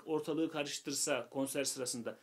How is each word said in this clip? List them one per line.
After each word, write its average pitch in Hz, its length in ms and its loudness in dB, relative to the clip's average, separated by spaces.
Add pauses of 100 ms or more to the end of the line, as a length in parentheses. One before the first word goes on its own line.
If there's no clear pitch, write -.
ortalığı 156 440 2
karıştırsa 143 800 0
konser 135 340 0
sırasında, 120 580 -2